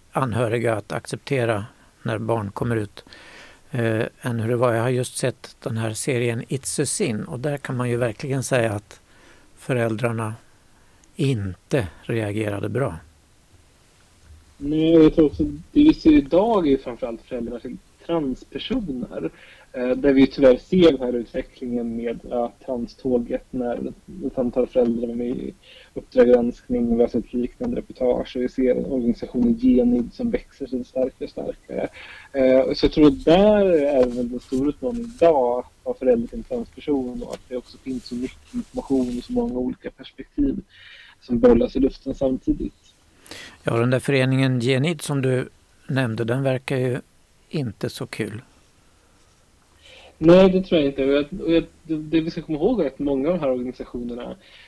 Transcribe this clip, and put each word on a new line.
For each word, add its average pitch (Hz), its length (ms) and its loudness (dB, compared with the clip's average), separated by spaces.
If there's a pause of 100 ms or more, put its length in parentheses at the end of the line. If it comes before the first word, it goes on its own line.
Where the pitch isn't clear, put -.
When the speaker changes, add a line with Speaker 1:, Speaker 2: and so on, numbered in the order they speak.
(120)
Speaker 1:
anhöriga 120 640 -2
att - 160 -10
acceptera 117 720 -4 (380)
när 113 140 -4
barn 110 340 -4
kommer 120 240 -4
ut, 104 300 -6 (680)
eh, 113 320 -2 (180)
än 120 180 -4
hur 110 100 -2
det 123 60 0
var. 120 180 2
Jag 113 100 0
har 123 60 0
just 127 280 -4
sett - 420 -6
den 117 180 -6
här 110 160 -4
serien 120 500 -4
It's - 380 -6
a 139 40 -2
Sin, 127 380 -4
och - 160 -10
där 143 180 -6
kan 131 200 -8
man 123 120 -2
ju 120 80 -2
verkligen 127 460 -4
säga 117 280 0
att - 300 -10 (560)
föräldrarna 113 760 -4 (840)
inte 113 720 -2 (140)
reagerade 104 680 -4
bra. 104 260 -4 (1600)
Speaker 2:
Nej, 156 400 2
och 160 60 10
jag 156 120 6
tror 160 100 6
också - 180 0
det 147 400 0
vi 156 100 8
ser - 180 4
idag 170 560 4
är 135 100 4
framförallt 117 440 -10
föräldrar 120 380 -10
till - 180 -14 (280)
transpersoner, 226 1200 -6 (440)
eh, 127 160 -4
där 131 240 2
vi 135 140 6
tyvärr 131 300 6
ser 175 340 4
den 131 100 -4
här 123 120 -2
utvecklingen 120 840 -6
med, 117 240 -6 (100)
ja, 120 220 -4 (140)
tranståget 123 840 -4
när 127 440 -6 (340)
ett - 100 -6
antal 123 300 -2
föräldrar 120 400 0
var 117 80 -8
med 120 120 -4
i - 260 -8 (400)
Uppdrag - 340 4
granskning, 120 680 2
vi 117 60 2
har 117 80 4
sett - 240 -4
liknande 120 440 -4
reportage 123 580 -2
och 127 60 -2
vi 123 80 -2
ser 127 440 0
organisationen 117 640 0
Genid 123 560 2
som - 180 -4
växer - 360 -8
sig 123 180 -6
starkare 131 400 -4
och - 40 -14
starkare. - 580 -10 (460)
Eh, 131 400 4
så - 120 0
jag - 80 0
tror 151 140 6
att 135 180 2
där 202 400 6
är 143 400 4
väl 120 240 -4
den 123 100 -8
stora 131 300 -2
utmaningen 120 460 -6
idag, 131 440 4
att 120 60 -8 (180)
vara 123 140 -6
förälder 120 300 2
till 117 100 -14
en 113 60 -10
transperson, 123 800 -6
och - 100 -10
att - 140 -12
det 127 100 -10
också 117 200 -14
finns 127 280 -10
så 123 100 -10
mycket - 380 -10
information 123 640 -4
och 120 60 -8
så 123 100 -10
många 120 200 -2
olika - 380 -8
perspektiv - 640 -4 (680)
som 240 180 -2
bollas - 360 6
i 254 40 0
luften - 360 -2
samtidigt. - 580 -2 (880)
Speaker 1:
Ja, - 140 0
den 117 120 2
där 127 100 0
föreningen 131 600 2
Genid 135 420 0
som 143 200 -2
du 127 280 0 (380)
nämnde, 120 360 -2
den 123 200 -2
verkar 131 340 -2
ju 127 240 -2 (480)
inte 123 400 -6
så - 160 -10
kul. 107 360 -8 (1800)
Speaker 2:
Nej, 180 320 8
det 185 140 2
tror 170 180 2
jag 139 80 2
inte. 135 160 -2
Och 139 60 2
jag, 143 140 2 (160)
och 165 120 0
jag, 160 100 4 (200)
det, 156 140 -4
det 156 240 -2
vi 165 100 -6
ska 170 100 -8
komma 151 160 -6
ihåg 208 240 0
är 147 60 0
att - 120 -8
många 143 300 -2
av 180 40 0
de 175 80 -4
här 139 100 0
organisationerna 123 840 -8 (320)